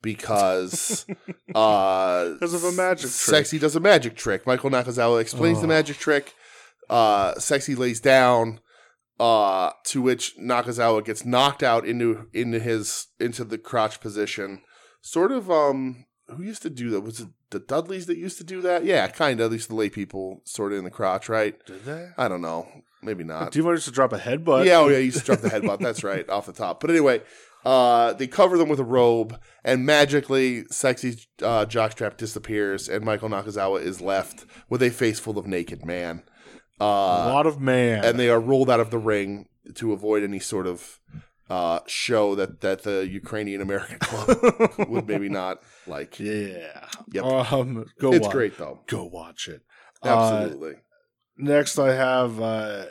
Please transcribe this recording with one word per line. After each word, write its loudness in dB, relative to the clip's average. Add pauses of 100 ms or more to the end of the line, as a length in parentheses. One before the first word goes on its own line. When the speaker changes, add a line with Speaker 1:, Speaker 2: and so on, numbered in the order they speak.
Speaker 1:
because, -2 (240)
Speaker 2:
<laughs> -14
Speaker 1:
uh, 2
Speaker 2:
'Cause -4
of -4
a 0
magic -2
trick. -6
Speaker 1:
Sexy 2
does 0
a 2
magic 4
trick. -4
Michael 0
Nakazawa 2
explains 0
the -2
Speaker 2:
Oh. 0
Speaker 1:
magic 2
trick. 0 (560)
Uh, 4
Sexy -2
lays -2
down, 6 (600)
uh, 4 (140)
to -4
which -2
Nakazawa 0
gets -8
knocked 2
out 2
into, -2
into -2
his, -4 (120)
into -4
the -8
crotch -4
position. -8 (400)
Sort 0
of, -4
um, 0 (220)
who -14
used -12
to -8
do -8
that? -2
Was -12
it -16 (200)
the -8
Dudleys -6
that -4
used -12
to -18
do -12
that? 0
Yeah, 2
kinda. 0
At 0
least -8
the -8
lay 0
people -10
sort -6
of -4
in -10
the -12
crotch, -4
right? 0 (100)
Speaker 2:
Did -18
they? -12
Speaker 1:
I 0
don't -6
know. -6 (360)
Maybe -8
not. -8
Speaker 2:
Devo 0
used -2
to -12
drop 2
a -6
headbutt. 2
Speaker 1:
Yeah, 8
oh 8
yeah, 6
he 2
used -2
to -8
drop 2
the -2
Speaker 2:
<laughs> -2
Speaker 1:
headbutt. -2
That's -4
right, -4
off -2
the -16
top. -6
But -2
anyway, 4 (440)
uh, 6
they -6
cover 4
them 4
with 0
a -2
robe, 2 (240)
and 2
magically, 2
Sexy, -2 (240)
uh, 2
jockstrap -2
disappears, -6
and -4
Michael -2
Nakazawa -4
is -8
left -4 (240)
with 0
a 4
face -2
full -6
of -10
naked -6
man. -8 (560)
Uh, -2
Speaker 2:
A 2
lot 4
of 0
man. 2
Speaker 1:
and 2
they 4
are 6
rolled 2
out 4
of 0
the -4
ring -2 (280)
to -2
avoid 0
any -6
sort -6
of, -10 (500)
uh, -2
show 0
that, -6
that -2
the -2
Ukrainian -8
American -6
club 2
Speaker 2:
<laughs> -2
Speaker 1:
would -4
maybe -4
not -6 (240)
like. -12
Speaker 2:
Yeah. -10 (260)
Speaker 1:
Yep. -4
Speaker 2:
Um, -2 (140)
go 4
Speaker 1:
It's 6
Speaker 2:
watch 0
Speaker 1:
great, -2
though. -14
Speaker 2:
Go -6
watch -14
it. -18 (420)
Speaker 1:
Absolutely. 0
Speaker 2:
Uh, -20 (600)
next, 2
I 4
have, 0
uh, -4